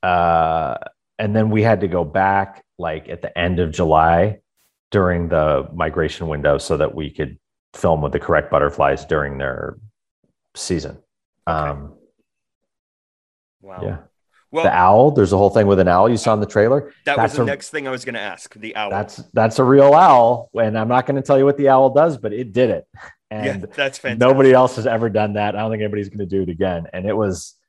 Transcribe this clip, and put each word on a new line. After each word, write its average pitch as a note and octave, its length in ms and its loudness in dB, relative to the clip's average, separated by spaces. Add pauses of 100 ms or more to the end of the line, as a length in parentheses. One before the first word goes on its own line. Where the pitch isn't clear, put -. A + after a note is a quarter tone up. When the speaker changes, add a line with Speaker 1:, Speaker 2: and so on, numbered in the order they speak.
Speaker 1:
uh, E2 720 0 (420)
and G#2 180 -4
then A2 140 2
we G#2+ 140 0
had A2 180 2
to G#2 60 -2
go F2 180 -2
back, G2 580 -2 (140)
like, D#2+ 320 -10
at - 140 -14
the - 140 -12
end F2 220 -2
of E2 120 -2
July E2 680 2 (520)
during F2+ 380 0
the D2+ 440 0
migration D#2+ 540 -4
window D2 320 0
so - 180 -4
that D2+ 160 -2
we D2+ 160 -10
could C#2+ 300 -12 (340)
film D#2+ 300 -2
with C#2+ 80 -4
the - 80 -2
correct D2+ 320 -2
butterflies C#2+ 540 -2
during C#2+ 340 -6
their - 380 -10 (800)
season. - 460 -8 (460)
Speaker 2:
Okay. D#2 220 -4
Speaker 1:
Um, C#2+ 260 -12 (1700)
Speaker 2:
Wow. F#2+ 220 -20
Speaker 1:
yeah. G2 140 -8 (540)
Speaker 2:
Well, D#3+ 140 -2
Speaker 1:
The G#2 80 2
owl, G2+ 380 6
there's G#2+ 200 2
a G2 60 2
whole G2 140 4
thing A2 160 4
with G2 120 4
an F#2 80 4
owl F#2 220 4
you A#2+ 80 -2
saw A2 160 0
in G#2+ 80 -2
the G#2 40 -4
trailer. A#2 460 0 (140)
Speaker 2:
That C#3+ 100 -2
Speaker 1:
That's A2+ 180 -2
Speaker 2:
was - 40 -8
the C3 60 0
Speaker 1:
a - 20 0
Speaker 2:
next C#3 240 -8
thing D3 180 -10
I C3 40 -8
was B2 120 -10
gonna A#2+ 160 -10
ask, G2 360 -14
the A2 200 -16
owl. G#2+ 140 -6
Speaker 1:
That's, G2 280 -8 (160)
that's A2 260 0
a C3 40 6
real C#3 300 8
owl, B2 600 6
and A2 220 -2
I'm A2 120 -2
not B2 160 0
gonna C#3 160 -4
tell C#3 160 2
you C3+ 80 4
what C#3 120 2
the C#3 120 2
owl C3 220 4
does, D3 260 2
but A2 160 -8
it A#2 180 -10
did A#2+ 180 2
it. F2 160 -6 (460)
Speaker 2:
Yeah, G#2+ 120 -10 (100)
Speaker 1:
And F#2+ 100 -10
Speaker 2:
that's C3+ 360 -6
fantastic. A#2+ 200 -8
Speaker 1:
nobody C3 320 6
else B2+ 240 4
has A2 120 -4
ever A2+ 220 -2
done G#2+ 240 -2
that. G#2 220 -2
I G#2 40 -6
don't A2 120 -4
think G#2+ 120 -6
anybody's G#2 260 -6
gonna G#2 160 -10
do F#2+ 160 -4
it F2 80 -4
again. E2+ 420 -4
And F#2 140 -10
it G#2 100 -2
was G2 400 -4 (140)